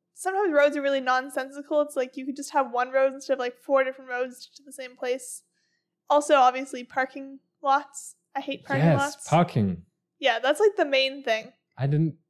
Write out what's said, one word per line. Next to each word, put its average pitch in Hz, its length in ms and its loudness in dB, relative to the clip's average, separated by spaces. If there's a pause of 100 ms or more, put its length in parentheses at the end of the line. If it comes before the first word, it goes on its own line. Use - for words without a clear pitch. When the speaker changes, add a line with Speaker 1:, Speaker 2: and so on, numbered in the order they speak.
(140)
Speaker 1:
sometimes 381 380 -2
roads 294 240 4
are 285 60 -2
really 277 180 0
nonsensical. 277 800 -2
It's 294 160 -4
like 254 200 -4
you 262 100 -10
could 269 100 -8
just 277 160 -12
have 269 200 0
one 247 180 -2
road 269 240 2
instead 277 200 -6
of, 254 40 0
like, 247 200 -6
four 269 260 2
different 262 260 -8
roads 247 460 -6
to 277 60 -20
the 277 100 -20
same 254 240 -14
place. 254 460 -6 (680)
Also, 294 240 4
obviously, 254 500 2
parking 269 560 -8 (220)
lots. 285 540 -2 (200)
I 180 40 -4
hate - 240 -8
parking 139 220 0
Speaker 2:
Yes, 160 120 6
Speaker 1:
lots. - 300 -4
Speaker 2:
parking. 110 540 2 (360)
Speaker 1:
Yeah, 240 200 0
that's, 269 220 0
like, 415 160 4
the 339 80 2
main 269 380 0
thing. 220 300 -4 (260)
Speaker 2:
I 131 80 0
didn't, 151 300 2 (140)